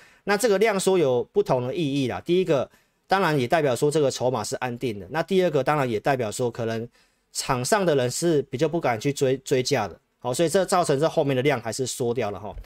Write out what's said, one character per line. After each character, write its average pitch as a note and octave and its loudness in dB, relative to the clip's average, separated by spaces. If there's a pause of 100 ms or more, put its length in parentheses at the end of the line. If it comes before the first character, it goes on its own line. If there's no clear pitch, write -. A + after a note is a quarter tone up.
(240)
那 G3+ 0
这 A#3+ 2
个 G3 4
量 G3+ 2
缩 F#3+ 2
有 C3 2 (120)
不 G3+ 2
同 B2+ 0
的 B2+ -6
意 C#3+ -2
义 B2 0
啦， F#2 -6
第 F3 2
一 F#3 0
个 C#3+ 0 (380)
当 F#3+ 2
然 D#3 2
也 B2 2
代 E3 2
表 C3 2
说 D3 0
这 D#3 0
个 C#3 4
筹 B2 -2
码 A2 -4
是 C3+ -6
安 B2 -6
定 A2 -6
的， F#2+ -14
那 D#3 -2
第 F#3 2
二 F3 2
个 C#3+ 2
当 D3+ 2
然 C3 0
也 G#2+ -2
代 C#3+ 0
表 A2+ -2
说 B2 -2
可 A#2 -6
能 A2+ -4 (460)
场 B2 -2
上 G3 0
的 D#3+ 4
人 B2 2
是 D#3+ 2
比 - -8
较 D3+ 2
不 E3 -2
敢 B2 0
去 C#3+ -2
追， C3+ 0
追 C3 0
价 B2 0
的， E2 -16 (180)
好， B2 -6
所 E3+ 0
以 D#3+ 2
这 F#3+ 2
造 F3+ 2
成 C#3+ 0
这 D#3 2
后 D#3+ 0
面 C#3 0
的 B2+ 2
量 C3+ 2
还 A2+ -6
是 B2+ -4
缩 A#2+ -2
掉 A2 -2
了， F#2+ -10
哈。 G2+ -12 (100)